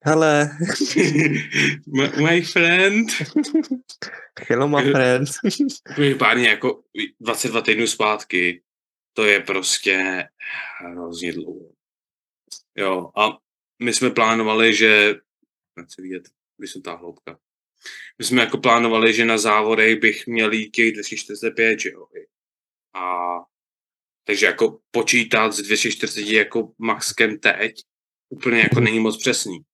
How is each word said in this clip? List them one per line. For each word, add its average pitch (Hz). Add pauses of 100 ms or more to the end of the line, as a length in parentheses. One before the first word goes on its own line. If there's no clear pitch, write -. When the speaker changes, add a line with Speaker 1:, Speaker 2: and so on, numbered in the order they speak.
Speaker 1:
Hele. 151
Speaker 2:
<laughs> 147
My, 143 (120)
my 170
friend. 185 (1400)
Speaker 1:
Hello, 127
my 143
friend. 131 (680)
Speaker 2:
Každopádně 131
jako 107 (360)
dvacet 113
dva 110
týdnů 110
zpátky, 92 (500)
to 110
je 101
prostě 95 (520)
hrozně 87
dlouho. 82 (1040)
Jo, 95
a 107 (460)
my 120
jsme 123
plánovali, 113
že, 104 (600)
nechci 87
vidět, 92 (340)
vysutá 92
hloubka. 85 (800)
My 117
jsme 127
jako 117
plánovali, 113
že 117
na 113
závodech 110
bych -
měl 113
jít 110
těch 113
dvě 104
stě 107
čtyřicet 104
pět, 113
že 95
jo. - (880)
A 90 (1080)
takže 104
jako 110 (120)
počítat 113
s 98
dvě 104
stě 113
čtyřiceti 107
jako 107
maxkem 107
teď 107 (560)
úplně 117
jako 107
Speaker 1:
Mhm. 117
Speaker 2:
není 110
moc 110
přesný. 107 (140)